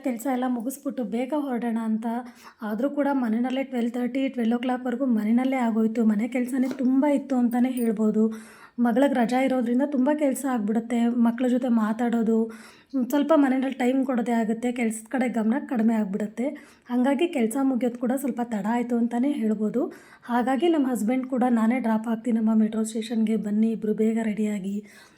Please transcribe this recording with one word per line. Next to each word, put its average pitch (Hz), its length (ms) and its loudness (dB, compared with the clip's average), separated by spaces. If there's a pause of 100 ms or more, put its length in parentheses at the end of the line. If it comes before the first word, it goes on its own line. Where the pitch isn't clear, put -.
ಕೆಲಸ 254 280 -4
ಎಲ್ಲ 247 160 -2
ಮುಗಿಸ್ಬಿಟ್ಟು 254 560 -6
ಬೇಗ 233 320 -4
ಹೊರಡೋಣ 240 460 -4
ಅಂತ. 220 240 -2 (560)
ಆದರೂ 220 280 -2
ಕೂಡ 285 220 -2
ಮನೆಯಲ್ಲೇ 247 520 -2
ಟ್ವೆಲ್ವ್ 240 280 -4
ತರ್ಟಿ, 247 360 -2
ಟ್ವೆಲ್ 240 260 -2
ಓ 240 40 0
ಕ್ಲಾಕ್ವರೆಗೂ 247 480 -2
ಮನೆಯಲ್ಲೇ 240 500 2
ಆಗೋಯ್ತು. 226 480 0
ಮನೆ 220 240 2
ಕೆಲಸನೇ 254 400 -2
ತುಂಬ 262 380 2
ಇತ್ತು 277 300 0
ಅಂತಲೇ 240 340 2
ಹೇಳ್ಬೋದು. 220 520 2 (560)
ಮಗಳಿಗೆ 240 360 4
ರಜಾ 247 260 2
ಇರೋದ್ರಿಂದ 254 460 2
ತುಂಬ 285 320 2
ಕೆಲಸ 277 320 0
ಆಗ್ಬಿಡುತ್ತೆ. 233 580 0
ಮಕ್ಳ 233 380 2
ಜೊತೆ 247 220 0
ಮಾತಾಡೋದು, 226 680 2 (680)
ಸ್ವಲ್ಪ 294 280 2
ಮನೆಯಲ್ಲಿ 262 340 2
ಟೈಮ್ 262 360 0
ಕೊಡೋದೇ 240 260 0
ಆಗುತ್ತೆ, 226 400 0
ಕೆಲ್ಸದ 233 360 -4
ಕಡೆ 254 200 -2
ಗಮನ 220 260 0 (140)
ಕಡಿಮೆ 226 260 2
ಆಗ್ಬಿಡುತ್ತೆ. 214 520 -2 (440)
ಹಾಗಾಗಿ 269 380 2
ಕೆಲಸ 240 340 0
ಮುಗಿಯೋದು 247 360 0
ಕೂಡ 240 180 0
ಸ್ವಲ್ಪ 269 280 -4
ತಡ 208 260 -4
ಆಯಿತು 240 260 0
ಅಂತಲೇ 240 360 0
ಹೇಳ್ಬೋದು. 214 500 0 (400)
ಹಾಗಾಗಿ 247 460 0
ನಮ್ಮ 311 220 4
ಹಸ್ಬೆಂಡ್ 254 360 0
ಕೂಡ 254 220 0
"ನಾನೇ 233 320 2
ಡ್ರಾಪ್ 220 280 0
ಆಗ್ತೀನಮ್ಮ 226 460 0
ಮೆಟ್ರೋ 220 300 2
ಸ್ಟೇಷನ್ಗೆ, 220 520 -2
ಬನ್ನಿ 208 340 0
ಇಬ್ರು 214 240 -2
ಬೇಗ 220 280 2
ರೆಡಿಯಾಗಿ" 208 540 -2 (420)